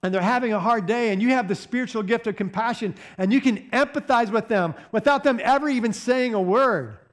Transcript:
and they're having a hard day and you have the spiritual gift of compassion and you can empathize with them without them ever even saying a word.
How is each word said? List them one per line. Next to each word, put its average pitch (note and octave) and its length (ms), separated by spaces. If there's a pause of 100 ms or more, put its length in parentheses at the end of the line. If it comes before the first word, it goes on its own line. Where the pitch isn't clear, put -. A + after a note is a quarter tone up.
and F#3 120
they're F#3 80
having A#3+ 320
a G3+ 60
hard G#3+ 260
day A3+ 260
and F#3+ 80
you A#3+ 100
have B3+ 180
the G3+ 60
spiritual A#3+ 480
gift A3+ 240
of G3+ 100
compassion G#3+ 580 (240)
and F#3+ 140
you C4+ 100
can A#3+ 280
empathize B3+ 600
with A3 180
them F3+ 260 (180)
without C4+ 320
them B3 180
ever C#4 260
even A#3+ 240
saying B3 400
a G#3 80
word. F#3 580 (140)